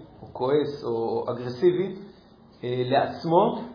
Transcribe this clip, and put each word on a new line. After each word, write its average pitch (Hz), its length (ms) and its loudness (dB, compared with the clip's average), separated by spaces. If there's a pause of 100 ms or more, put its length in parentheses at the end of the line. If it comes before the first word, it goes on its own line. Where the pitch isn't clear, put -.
(220)
או - 100 -16
כועס, 139 520 0
או 113 440 -2
אגרסיבי, 151 680 0 (680)
אה, 127 220 0
לעצמו, 170 760 2 (120)